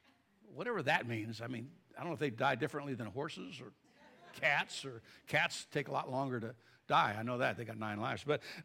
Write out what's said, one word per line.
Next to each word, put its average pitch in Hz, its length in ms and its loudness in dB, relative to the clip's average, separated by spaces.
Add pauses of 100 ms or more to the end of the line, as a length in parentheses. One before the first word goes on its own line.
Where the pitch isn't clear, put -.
(540)
Whatever 190 300 -2
that 147 240 4
means. 113 320 -4
I 117 80 -6
mean, 123 220 -6 (260)
I - 60 -10
don't - 80 -4
know 143 60 -2
if - 40 -6
they 143 120 2
die 131 240 4
differently 143 400 -2
than 110 120 -6
horses 143 540 -8
or 110 100 -14 (680)
cats, 156 440 4
or 120 160 -8 (260)
cats 160 440 2
take 143 160 2
a 143 40 -6
lot 139 200 0
longer 127 280 0
to 113 160 -6 (320)
die. 143 300 6
I 113 60 -4
know 123 140 0
that. 123 200 2
They 117 80 -6
got 110 140 -8
nine 107 220 -2
lives. 120 240 -2
But, 147 160 2 (240)